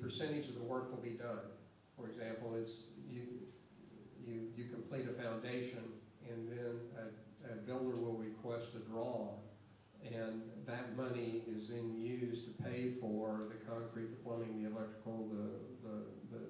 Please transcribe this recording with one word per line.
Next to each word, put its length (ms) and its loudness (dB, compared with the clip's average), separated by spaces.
percentage 480 4
of 60 -2
the 80 0
work 280 4
will 120 -2
be 140 0
done. 240 0
For 120 -4
example, 480 0
it's, 280 0
you, 160 -2
you, 320 0
you 100 0
complete 420 0
a 40 2
foundation, 720 0
and 200 -2
then 320 0
a, 540 -6
a 40 -2
builder 400 2
will 200 4
request 580 0
a 60 -4
draw, 540 2
and 380 0
that 300 0
money 520 4
is 200 0
then 320 0
used 460 2
to 160 -2
pay 380 4
for 480 4
the 60 -4
concrete, 400 0
the 140 -4
plumbing, 380 2
the 80 4
electrical, 580 0
the, 600 0
the, 160 0
the, 180 -2